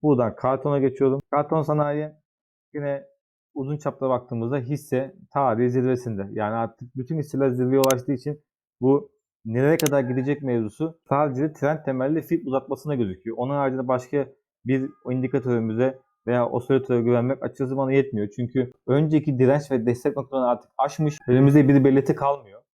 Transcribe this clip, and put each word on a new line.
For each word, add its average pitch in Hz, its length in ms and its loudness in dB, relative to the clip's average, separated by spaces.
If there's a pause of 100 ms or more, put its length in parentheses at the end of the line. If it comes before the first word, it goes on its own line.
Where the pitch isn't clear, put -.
Buradan 123 320 4
Karton'a 135 440 -2
geçiyorum. 135 400 2 (120)
Karton 147 300 0
Sanayi 151 480 -2 (640)
yine 143 300 -6 (500)
uzun 143 240 -6
çapta 135 320 -4
baktığımızda 123 480 -4
hisse 135 580 -4 (180)
tarihi 123 360 2
zirvesinde. 123 640 -2
Yani 107 240 -4
artık 113 400 -8
bütün 135 220 -6
hisseler 139 320 -2
zirveye 127 300 0
ulaştığı 131 340 0
için 147 280 -8 (400)
bu 139 300 0 (340)
nereye 131 320 2
kadar 143 240 2
gidecek 131 400 -2
mevzusu 127 580 -4 (100)
sadece 143 440 -2
trend 151 320 -2
temelli 139 360 -2
fib 165 260 -4
uzatmasına 135 480 -4
gözüküyor. 113 440 -4
Onun 131 140 -4
haricinde 131 340 -2
başka 127 400 -2 (380)
bir 131 240 -2 (220)
indikatörümüze 127 880 0 (280)
veya 120 220 2
osilatöre 127 520 0
güvenmek 123 420 0
açıkçası 127 340 -6
bana 135 140 -2
yetmiyor. 131 440 0
Çünkü 123 360 -2 (160)
önceki 147 520 0
direnç 139 320 4
ve 120 140 0
destek 123 320 -2
noktalarını 131 320 -2
artık 120 280 -4
aşmış. 147 400 -2 (100)
Önümüzde 135 400 6
bir 139 160 6
belirti 139 320 4
kalmıyor. 139 460 -4 (120)